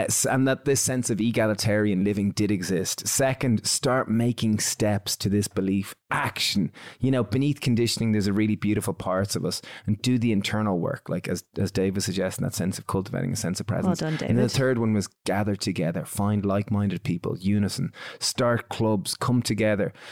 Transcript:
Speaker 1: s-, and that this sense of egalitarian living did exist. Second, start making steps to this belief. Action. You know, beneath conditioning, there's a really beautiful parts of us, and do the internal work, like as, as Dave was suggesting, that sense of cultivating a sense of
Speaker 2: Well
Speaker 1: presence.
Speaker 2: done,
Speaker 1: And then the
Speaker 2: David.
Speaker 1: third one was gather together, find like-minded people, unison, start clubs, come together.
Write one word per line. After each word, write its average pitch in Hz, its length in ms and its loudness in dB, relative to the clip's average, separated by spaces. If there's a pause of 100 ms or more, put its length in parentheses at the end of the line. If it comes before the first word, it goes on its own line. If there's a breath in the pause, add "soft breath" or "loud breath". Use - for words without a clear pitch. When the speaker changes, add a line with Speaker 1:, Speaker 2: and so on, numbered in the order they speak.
Speaker 1:
s-, - 200 -2
and 131 220 2
that 131 160 -2
this 139 160 2
sense 127 280 -2
of 104 120 0
egalitarian 107 840 2
living 101 280 0
did 104 180 0
exist. 92 560 -2
Second, 131 600 2
start 127 440 0
making 117 480 2
steps - 580 0
to - 120 -2
this 101 200 2
belief. 98 460 -2 (160)
Action. - 600 -2 (280 loud breath)
You 127 100 2
know, 127 120 2
beneath 139 380 0
conditioning, 117 520 2
there's 107 140 2
a 104 60 2
really 107 240 2
beautiful 101 380 0
parts 95 420 -2
of 87 80 -2
us, 92 160 -4 (260 loud breath)
and 104 140 0
do 123 180 2
the 117 140 2
internal 101 460 0
work, - 320 -4
like 87 180 -4
as, 87 160 -4 (140)
as 101 120 -2
Dave 95 260 0
was 95 100 -2
suggesting, 92 380 -2
that 95 100 -4
sense 95 240 -2
of - 80 -16
cultivating 95 460 -2
a 95 40 -4
sense 92 240 -4
of - 80 -6
Speaker 2:
Well - 140 -2
Speaker 1:
presence. 180 180 2
Speaker 2:
done, 160 120 -2
Speaker 1:
And 156 80 -4
then - 160 0
the 120 60 6
Speaker 2:
David. 123 100 2
Speaker 1:
third 131 260 2
one 110 160 2
was 101 140 0 (180)
gather 101 280 0
together, 85 520 -2
find 101 400 0
like-minded 101 580 0
people, 85 340 -2
unison, 98 540 0 (280 loud breath)
start - 500 0
clubs, 110 460 0
come 123 260 2
together. 104 500 0 (200 loud breath)